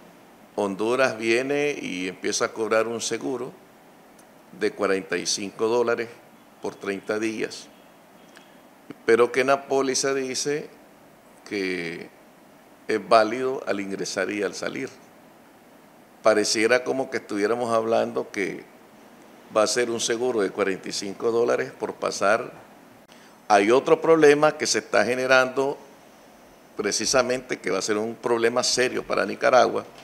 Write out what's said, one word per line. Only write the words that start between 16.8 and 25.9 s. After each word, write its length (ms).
como 240
que 80
estuviéramos 560
hablando 580
que 460
va 60
a 60
ser 220
un 100
seguro 400
de 100
cuarenta 380
y 40
cinco 380
dólares 400
por 240
pasar. 580
Hay 240
otro 300
problema 580
que 80
se 140
está 240
generando, 760